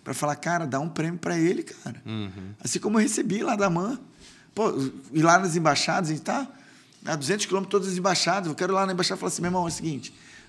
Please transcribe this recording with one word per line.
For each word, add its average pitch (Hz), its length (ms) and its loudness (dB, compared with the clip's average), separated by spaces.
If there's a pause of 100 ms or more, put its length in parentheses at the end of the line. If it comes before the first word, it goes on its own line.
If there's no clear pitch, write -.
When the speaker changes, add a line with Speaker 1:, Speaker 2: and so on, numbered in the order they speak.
Speaker 1:
pra 131 120 -6
falar, 147 220 -2
"Cara, 170 280 -2
dá 135 140 -2
um 160 100 -4
prêmio 165 300 -4
pra 175 180 -2
ele, 165 240 2
cara." - 420 -14
Speaker 2:
Uhum. 107 280 -6 (280)
Speaker 1:
Assim - 200 -2
como 214 180 2
eu 214 60 6
recebi 233 400 0
lá 233 120 0
da 202 140 2
man. 185 300 -2 (560)
Pô, 208 180 2 (380)
e 151 100 2
lá 170 160 8
nas 185 180 2
embaixadas, 160 540 2
a 156 40 0
gente 151 100 -6
tá - 280 -4 (540)
a 156 100 -2
duzentos 156 300 -2
quilômetros 190 240 -2
todas 196 200 2
as 185 60 -2
embaixadas. 180 540 2
Eu 143 60 -4
quero 180 180 0
ir - 20 2
lá 196 120 4
na 190 60 -2
embaixada 185 240 0
e - 20 -12
falar 180 120 -4
assim, - 120 -4
"Meu 175 60 0
irmão, 180 160 0
é - 20 -2
o 160 40 -2
seguinte, 156 400 -6 (380)